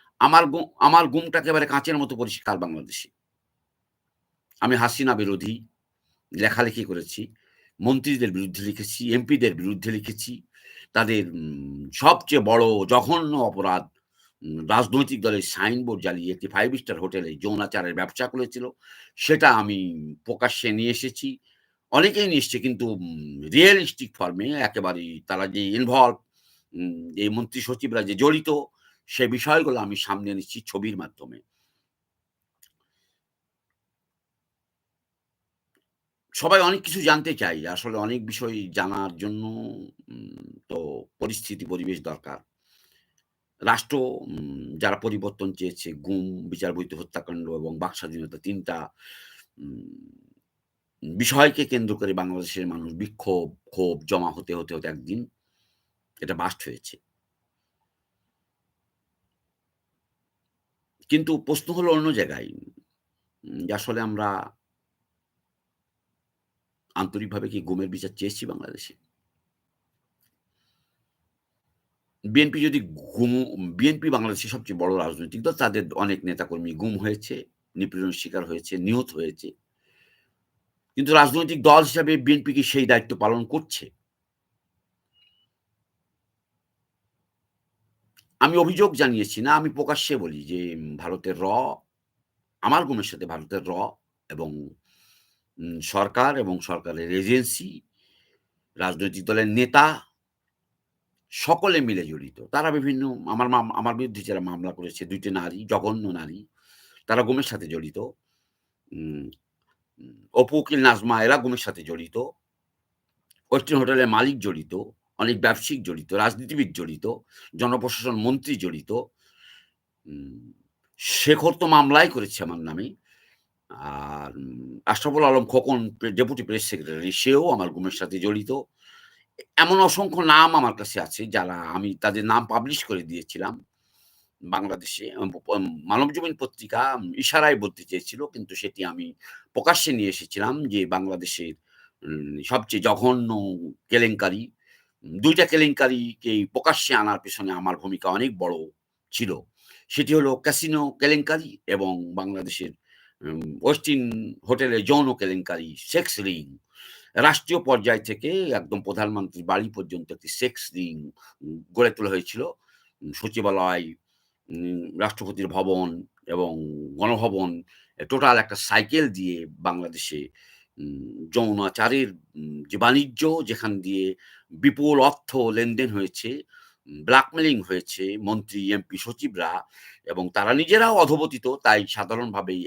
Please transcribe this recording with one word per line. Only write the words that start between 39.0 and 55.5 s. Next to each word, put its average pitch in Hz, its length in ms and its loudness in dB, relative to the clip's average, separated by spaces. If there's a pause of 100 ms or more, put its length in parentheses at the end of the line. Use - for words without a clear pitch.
জন্য, 104 260 -6 (680)
উম, 50 280 -16 (320)
তো - 100 -8 (400)
পরিস্থিতি 104 480 -6
পরিবেশ 90 360 -6
দরকার। 76 360 -12 (1200)
রাষ্ট্র, 117 340 2 (240)
উম, 73 580 -10
যারা 101 180 0
পরিবর্তন 101 560 -6
চেয়েছে, 90 400 -8
গুম, 92 560 -6
বিচার 90 240 -4
বহির্ভূত 87 260 -8
হত্যাকাণ্ড 85 500 -10
এবং 80 300 -8
বাক 90 160 -6
স্বাধীনতা, 80 440 -12
তিনটা, 95 380 -8 (840)
উম, - 500 -16 (920)
বিষয়কে 131 600 4
কেন্দ্র 113 320 -2
করে 101 160 -2
বাংলাদেশের 92 540 -4
মানুষ 82 280 -8
বিক্ষোভ, 92 520 -2 (240)
ক্ষোভ 87 340 -2
জমা 90 260 0
হতে 85 240 -10
হতে 85 200 -8
হতে 80 140 -10
একদিন 80 380 -8 (920)